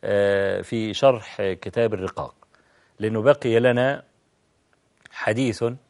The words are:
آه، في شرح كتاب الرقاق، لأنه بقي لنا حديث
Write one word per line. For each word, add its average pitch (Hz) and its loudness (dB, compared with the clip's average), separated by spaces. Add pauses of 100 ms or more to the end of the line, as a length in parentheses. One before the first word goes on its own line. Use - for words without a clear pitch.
آه، 98 0
في 110 -6
شرح 123 0
كتاب 101 -2
الرقاق، 92 -8 (640)
لأنه 110 -2
بقي 117 4
لنا 127 2 (1120)
حديث 117 -2 (260)